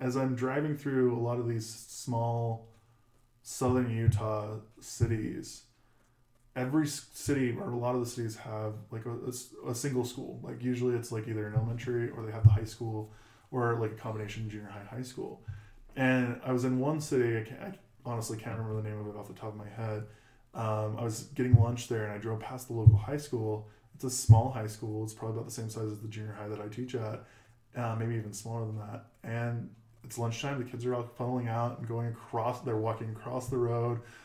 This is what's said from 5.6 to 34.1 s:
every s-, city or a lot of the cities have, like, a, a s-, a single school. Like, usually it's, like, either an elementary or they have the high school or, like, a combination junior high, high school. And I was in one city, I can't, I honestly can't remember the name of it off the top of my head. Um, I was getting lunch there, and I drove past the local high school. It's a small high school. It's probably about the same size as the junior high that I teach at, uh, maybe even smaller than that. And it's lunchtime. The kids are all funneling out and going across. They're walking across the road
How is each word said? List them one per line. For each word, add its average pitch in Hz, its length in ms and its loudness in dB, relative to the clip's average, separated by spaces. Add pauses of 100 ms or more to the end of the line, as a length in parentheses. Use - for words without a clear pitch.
every 139 300 2
s-, - 260 -6
city 131 480 0
or 110 100 -4
a 120 60 -2
lot 120 180 0
of 123 60 2
the 117 60 0
cities 113 300 -6
have, 107 380 -6 (160)
like, 113 160 -8
a, 120 40 -4 (160)
a - 20 -4
s-, - 240 -10 (140)
a 123 80 -2
single 123 300 0
school. - 380 -8
Like, 120 200 -8
usually 123 340 2
it's, 117 160 -4
like, 110 160 -4
either 107 180 -2
an 104 80 -8
elementary 117 560 0
or - 140 -8
they 110 80 -6
have 110 120 -4
the 107 60 12
high 107 140 4
school 107 480 -6 (380)
or, 117 300 2
like, 107 120 -2
a 107 40 -10
combination 107 520 -6
junior 104 200 -10
high, 101 280 -14
high 127 60 -6
school. - 400 -10 (540)
And 127 480 2
I 131 80 0
was 123 120 2
in 127 140 2
one 147 220 2
city, 120 360 2
I 110 60 0
can't, - 180 -10
I 196 120 -8 (380)
honestly 113 280 -4
can't 113 200 -8
remember 110 220 -2
the 107 80 -4
name 107 100 -6
of 104 100 -6
it 104 100 -10
off 101 100 -12
the 95 60 -14
top 107 160 -10
of 104 60 -12
my 104 120 -12
head. 110 360 -4 (500)
Um, 107 440 -2
I 117 60 -2
was 110 200 -4 (100)
getting 127 260 8
lunch 120 280 4
there, 110 160 0
and 104 80 -4
I 104 60 -6
drove 110 220 -4
past 127 280 -10
the 117 60 -6
local 110 220 12
high 139 220 -2
school. 107 500 -4 (260)
It's - 100 -10
a 127 60 -2
small 123 420 10
high 110 160 -4
school. 110 360 -6
It's 110 100 -8
probably 110 220 -4
about 117 100 -6
the 117 80 -10
same 113 140 -6
size 110 240 -4
as 104 80 -8
the 110 80 -8
junior 107 240 -8
high 104 160 -8
that 104 120 -6
I 104 80 -8
teach 123 260 -6
at, 107 300 -4 (520)
uh, 117 220 -2
maybe 117 160 0
even 107 180 -4
smaller 113 320 -6
than 110 140 -4
that. 107 280 -10 (160)
And 117 480 -4 (340)
it's 123 140 -10
lunchtime. 123 440 -2
The 120 80 -6
kids 120 140 -8
are 123 100 2
all 117 140 -4 (100)
funneling 123 300 -2
out 120 300 -2
and 120 100 -8
going 117 200 -2
across. 117 520 -2
They're 117 160 0
walking 113 340 0
across 123 380 -6
the 135 80 0
road 117 440 2 (240)